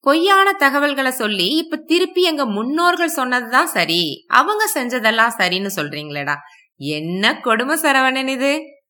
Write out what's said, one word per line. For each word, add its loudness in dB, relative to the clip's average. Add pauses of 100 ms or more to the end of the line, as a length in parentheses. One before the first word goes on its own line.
பொய்யான 4
தகவல்களை 0
சொல்லி -2
இப்ப -4
திருப்பி 0
எங்க 0
முன்னோர்கள் 0
சொன்னதுதான் 0
சரி, -2
அவங்க 2 (100)
செஞ்சதெல்லாம் 0
சரின்னு 0
சொல்றீங்களேடா. -6 (400)
என்ன -2
கொடுமை 0
சரவணன் 2
இது. 0 (380)